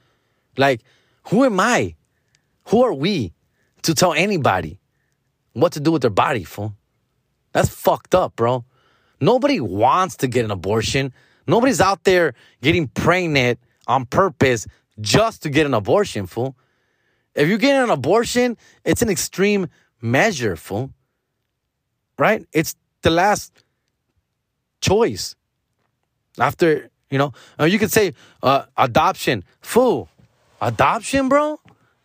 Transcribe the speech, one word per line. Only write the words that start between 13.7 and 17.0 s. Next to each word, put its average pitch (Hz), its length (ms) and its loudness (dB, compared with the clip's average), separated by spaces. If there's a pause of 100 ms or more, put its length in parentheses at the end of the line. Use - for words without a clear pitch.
on 127 200 0
purpose 139 600 0 (360)
just 202 420 0
to 156 60 -6
get 147 160 2
an 139 80 -2
abortion, 113 520 -2
fool. 127 300 -8 (800)